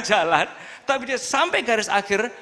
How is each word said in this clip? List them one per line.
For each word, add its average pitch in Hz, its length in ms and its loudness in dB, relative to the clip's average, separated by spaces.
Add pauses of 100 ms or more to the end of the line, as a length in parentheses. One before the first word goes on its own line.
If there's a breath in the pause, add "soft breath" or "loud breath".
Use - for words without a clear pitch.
jalan, 170 420 2 (380 loud breath)
tapi 262 240 -2
dia 262 80 -2
sampai 320 480 0
garis 214 240 0
akhir, 202 400 0 (140 loud breath)